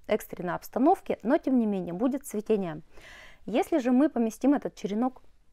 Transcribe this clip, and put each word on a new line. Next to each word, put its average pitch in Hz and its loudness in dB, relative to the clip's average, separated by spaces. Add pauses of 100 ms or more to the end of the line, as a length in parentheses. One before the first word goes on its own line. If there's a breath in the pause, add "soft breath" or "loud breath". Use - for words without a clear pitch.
экстренной 175 -4
обстановке, - 0
но 240 2
тем 262 0
не 226 2
менее 180 -4
будет 254 -2
цветение. 196 -4 (640 loud breath)
Если 302 0
же 247 0
мы 277 4
поместим 240 0
этот - -4
черенок 220 -4 (300)